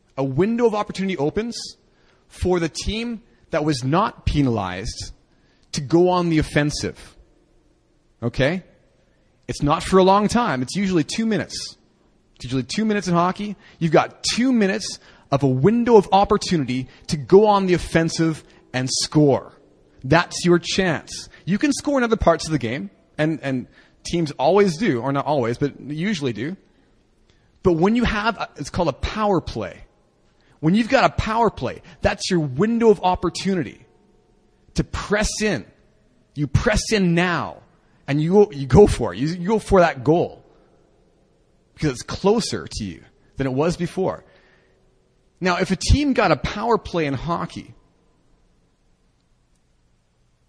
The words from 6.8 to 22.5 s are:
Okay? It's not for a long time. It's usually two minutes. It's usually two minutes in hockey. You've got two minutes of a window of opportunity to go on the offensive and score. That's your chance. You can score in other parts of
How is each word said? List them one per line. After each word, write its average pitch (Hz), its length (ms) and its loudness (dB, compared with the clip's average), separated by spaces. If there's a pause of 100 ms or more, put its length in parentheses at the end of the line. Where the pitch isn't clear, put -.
Okay? 147 380 -2 (840)
It's - 140 -6
not 151 220 0
for 190 160 4
a 185 40 8
long 196 240 4
time. 185 360 0
It's 123 120 -8
usually 185 280 0
two 226 240 -4
minutes. - 500 -6 (580)
It's - 100 -18
usually 127 180 -4
two 196 200 -4
minutes 208 240 -2
in 175 60 0
hockey. 185 420 -2 (220)
You've 165 140 -2
got 143 320 2
two 254 280 0
minutes 208 480 0 (320)
of 135 120 0
a 139 40 4
window 214 480 4
of 208 160 6
opportunity 165 760 0 (200)
to 165 100 -2
go 180 280 6
on 196 220 2
the 180 80 4
offensive 165 680 0 (300)
and 131 180 -2
score. 139 600 2 (500)
That's 160 400 0
your 175 160 4
chance. - 680 -4 (160)
You 185 120 -2
can 294 140 0
score 285 280 -2
in 247 40 0
other 226 140 0
parts 165 280 0
of 160 60 -6